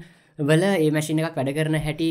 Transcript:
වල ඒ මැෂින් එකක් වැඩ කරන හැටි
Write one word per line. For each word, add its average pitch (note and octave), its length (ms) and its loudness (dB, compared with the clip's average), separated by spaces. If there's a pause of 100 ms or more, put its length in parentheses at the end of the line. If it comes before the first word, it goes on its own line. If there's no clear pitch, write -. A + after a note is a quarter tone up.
(380)
වල D#3 260 2
ඒ F3+ 260 2
මැෂින් D#3 300 0
එකක් D#3+ 180 -4
වැඩ C3+ 140 -2
කරන D#3 260 0
හැටි D3+ 320 -2